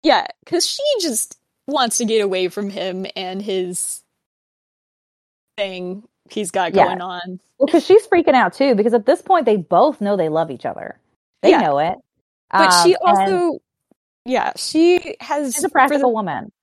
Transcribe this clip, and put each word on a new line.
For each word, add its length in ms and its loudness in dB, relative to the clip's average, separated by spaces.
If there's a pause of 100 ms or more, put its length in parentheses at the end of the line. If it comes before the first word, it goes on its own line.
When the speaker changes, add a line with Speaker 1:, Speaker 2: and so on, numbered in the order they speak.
Speaker 1:
Yeah, 240 2 (180)
'cause 220 -2
she 160 -8 (160)
just 400 -6 (300)
wants 300 -2
to 60 -4
get 140 0
away 300 -2
from 200 -8
him 360 -8 (100)
and 260 -10
his 600 -6 (1500)
thing 460 -8 (260)
he's 220 -8
got 240 -2
Speaker 2:
Yeah. 120 6
Speaker 1:
going 140 -6
on. 380 -12 (180)
Speaker 2:
Well, 100 2
'cause 180 2
she's 220 6
freaking 260 2
out 200 4
too, 220 2
because 180 2
at 120 0
this 160 2
point 240 0
they 120 2
both 440 2
know 160 0
they 120 0
love 220 -2
each 140 -14
other. 340 -10 (420)
They 100 4
Speaker 1:
Yeah. 100 6
Speaker 2:
know 180 0
it. 180 -2 (540)
Speaker 1:
But 180 4 (140)
she 140 6
Speaker 2:
Um, 200 4
and 160 2
Speaker 1:
also, 260 0 (680)
yeah, 320 -2
she 640 0
has, 340 -4
Speaker 2:
she's 80 -4
a 40 -2
Speaker 1:
for 20 0
the 20 -6
Speaker 2:
practical 420 2
woman. 380 -6 (120)